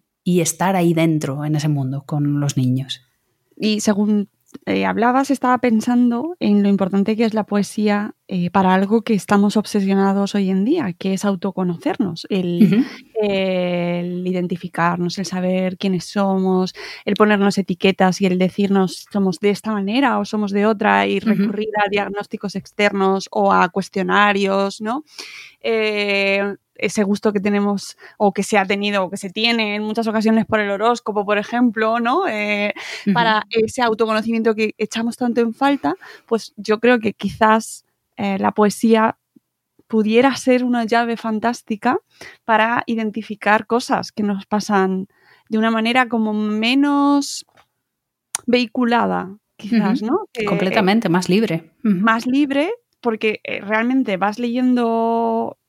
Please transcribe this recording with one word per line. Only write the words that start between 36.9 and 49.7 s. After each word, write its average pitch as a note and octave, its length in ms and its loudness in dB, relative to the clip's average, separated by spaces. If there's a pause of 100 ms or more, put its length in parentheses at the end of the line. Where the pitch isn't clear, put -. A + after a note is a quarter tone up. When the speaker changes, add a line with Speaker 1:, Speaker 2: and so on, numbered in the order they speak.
Speaker 2:
que G#3+ 140 -4
quizás, - 720 0 (320)
eh, G3 220 -4
la G3+ 120 2
poesía A3 640 2 (720)
pudiera A3+ 480 2
ser B3+ 300 2
una A#3+ 180 0
llave A#3 320 0
fantástica A3+ 840 -4 (460)
para A3+ 440 0
identificar G#3+ 800 -2
cosas A3+ 440 -2
que G#3+ 120 -4
nos G3+ 220 -2
pasan F#3+ 640 0 (420)
de A3 80 -2
una A3+ 140 2
manera A3+ 380 0
como A3 240 0
menos C#4 1120 0 (1000)
vehiculada, A3 920 0 (200)
quizás, G#3+ 440 0